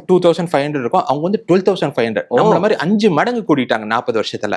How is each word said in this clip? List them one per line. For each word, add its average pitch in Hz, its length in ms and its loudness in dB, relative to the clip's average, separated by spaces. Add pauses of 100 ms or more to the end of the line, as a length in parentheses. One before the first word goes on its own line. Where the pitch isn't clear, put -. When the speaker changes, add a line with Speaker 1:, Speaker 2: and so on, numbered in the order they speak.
Speaker 1:
டூ 185 140 2
தௌசண்ட் 175 260 2
ஃபைவ் 143 200 -2
ஹண்ட்ரட் 147 140 -4
இருக்கோம், 120 260 0
அவங்க 143 160 -2
வந்து 196 260 -4
டுவெல் 190 260 2
தௌசண்ட் 170 160 -2
ஃபைவ் 120 160 -2
ஹண்ட்ரட். 104 220 -2
Speaker 2:
ஓ. 120 100 0
Speaker 1:
நம்மள 220 140 4
மாதிரி 202 240 2
அஞ்சு 202 360 2
மடங்கு 180 440 0
கூடிட்டாங்க 113 300 -2
நாற்பது 113 340 -2
வருஷத்துல. 104 360 -4